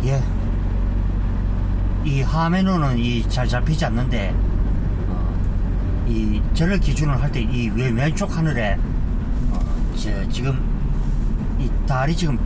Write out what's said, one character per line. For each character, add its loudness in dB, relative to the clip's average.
예. 2
이 0
화면으로는 2
이 0
잘 0
잡히지 2
않는데, 0
어, 0
이 0
저를 2
기준으로 2
할 2
때 -2
이 0
왼-, 0
왼쪽 0
하늘에, 0
어, 0
저 -2
지금 -2
이 0
달이 0
지금 0